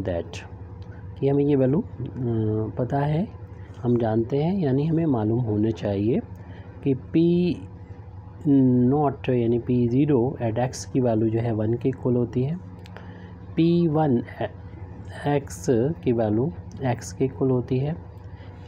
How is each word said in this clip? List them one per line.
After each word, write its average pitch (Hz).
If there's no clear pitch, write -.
that, 85
कि 135
हमें 143
ये 143
value, 135
अ, -
पता 135
है, 151
हम 120
जानते 117
हैं, 185
यानी 143
हमें 165
मालूम 113
होने 110
चाहिए 107
कि 139
पी 170
नॉट 131
यानी 120
P 123
zero 131
at 110
x 123
की -
value 113
जो 113
है 120
वन 110
के 127
इक्वल 131
होती 120
है, 151
पी 170
one 147
X -
की 127
value 117
X -
के 135
इक्वल 131
होती 127
है। 151